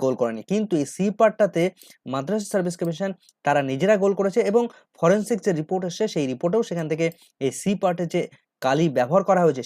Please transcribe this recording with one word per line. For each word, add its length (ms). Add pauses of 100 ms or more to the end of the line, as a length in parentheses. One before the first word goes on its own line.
গোল 120
করেননি, 360
কিন্তু 300
এই 40
সি 200 (140)
পার্টটাতে 440 (500)
মাদ্রাসা 400
সার্ভিস 240
কমিশন 340 (340)
তারা 160 (100)
নিজেরা 320
গোল 160
করেছে 200 (120)
এবং 120 (360)
ফরেন্সিক 460
যে 140
রিপোর্ট 300
এসছে 180
সেই 260
রিপোর্টেও 360
সেখান 220
থেকে 140 (400)
এই 60
সি 240
পার্টে 380
যে 80 (400)
কালি 280
ব্যবহার 400
করা 160
হয়েছে 200